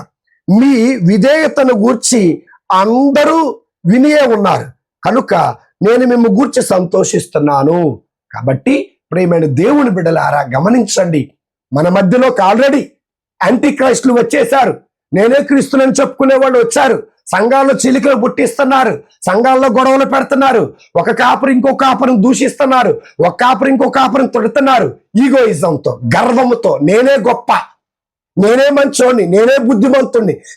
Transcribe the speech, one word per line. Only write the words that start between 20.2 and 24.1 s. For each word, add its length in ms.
ఒక 160
కాపరి 400
ఇంకో 240
కాపరిని 460
దూషిస్తున్నారు, 800
ఒక 140
కాపరి 280
ఇంకో 200
కాపరిని 400